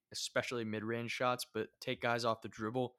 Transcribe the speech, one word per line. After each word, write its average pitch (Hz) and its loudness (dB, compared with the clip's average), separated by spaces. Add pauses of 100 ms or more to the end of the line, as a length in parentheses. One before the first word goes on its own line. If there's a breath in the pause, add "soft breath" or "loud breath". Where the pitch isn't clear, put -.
(120)
especially - 0
mid-range 110 -2
shots, 123 2
but 110 0 (120)
take 127 -2
guys 120 2
off 113 2
the 110 -6
dribble 117 -2